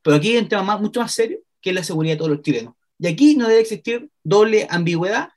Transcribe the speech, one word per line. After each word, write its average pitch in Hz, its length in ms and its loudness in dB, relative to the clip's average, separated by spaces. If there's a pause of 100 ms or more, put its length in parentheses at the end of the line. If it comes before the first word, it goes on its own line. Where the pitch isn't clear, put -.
pero 151 140 4
aquí 170 140 0
hay 233 80 2
un 196 100 -2
tema 202 140 -2
más, 202 180 -2
mucho 214 200 -4
más 226 120 -6
serio, 226 280 -4 (200)
que 185 100 -6
es 185 60 -2
la 175 80 -6
seguridad 160 300 -4
de 151 40 -4
todos 160 120 -4
los 147 120 -4
chilenos. 117 320 -4 (240)
Y 170 100 -4
aquí 294 280 4
no 240 100 0
debe 226 140 6
existir 226 480 -6 (160)
doble 214 460 2
ambigüedad. 175 680 -2